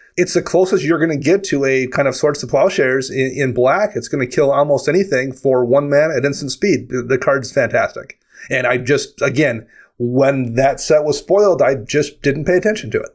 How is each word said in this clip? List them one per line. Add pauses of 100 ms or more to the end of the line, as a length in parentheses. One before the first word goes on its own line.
(180)
it's
the
closest
you're
gonna
get
to
a
kind
of
Swords
to
Plowshares
in,
in
black.
It's
gonna
kill
almost
anything
for
one
mana
at
instant
speed.
The,
the
card's
fantastic. (320)
And
I
just,
again, (300)
when
that
set
was
spoiled,
I
just
didn't
pay
attention
to
it.